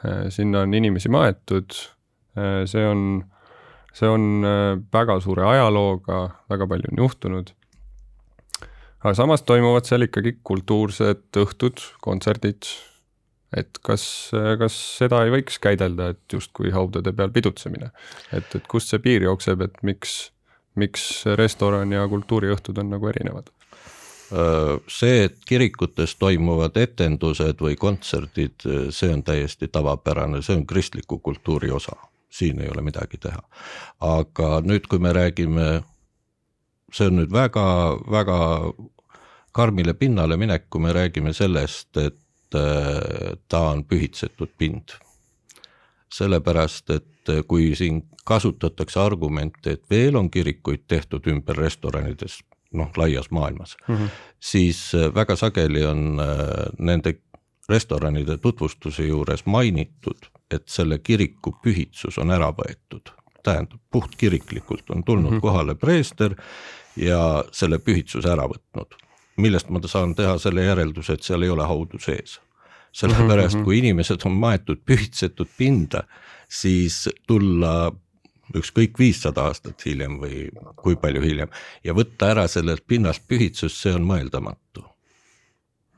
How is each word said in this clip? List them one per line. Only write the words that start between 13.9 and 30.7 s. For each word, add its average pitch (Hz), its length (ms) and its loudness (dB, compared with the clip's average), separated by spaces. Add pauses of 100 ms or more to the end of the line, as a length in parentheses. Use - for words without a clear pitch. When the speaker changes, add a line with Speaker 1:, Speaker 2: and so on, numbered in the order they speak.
Speaker 1:
äh, 107 240 0
kas 110 180 0 (180)
seda 120 300 4
ei 113 80 4
võiks 135 280 0
käidelda, 90 520 0
et - 220 -12
justkui - 420 -4
haudade 92 400 0
peal 101 160 0
pidutsemine? 113 600 -2 (400)
Et, - 220 -4
et - 120 -6
kust - 240 -2
see 110 100 0
piir 117 220 4
jookseb, 92 400 0
et 92 200 -6
miks, - 340 -6 (600)
miks 101 280 -2 (320)
restoran 101 580 2
ja 101 140 0
kultuuriõhtud 101 760 -2
on 101 80 -6
nagu 101 180 -4
erinevad? - 440 -6 (800)
Speaker 2:
Äh, 82 400 2 (160)
see, 120 360 4
et 90 200 -4
kirikutes 104 760 0
toimuvad 82 580 2
etendused 80 840 0
või 76 160 0
kontserdid, - 880 -4
äh, 69 240 -2
see 87 240 0
on 71 80 -2
täiesti 73 480 -4
tavapärane, 73 720 -2
see 95 160 0
on 71 80 -2
kristliku - 560 -4